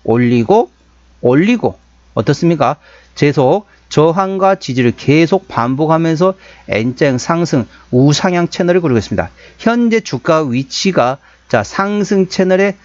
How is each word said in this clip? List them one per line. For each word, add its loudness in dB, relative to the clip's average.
올리고, 2
올리고 0
어떻습니까? 0
계속 0
저항과 0
지지를 -2
계속 0
반복하면서 0
N자형 0
상승, -2
우상향 2
채널을 0
그리고 0
있습니다. -4
현재 0
주가 -2
위치가, -2
자, 0
상승 -2
채널의 0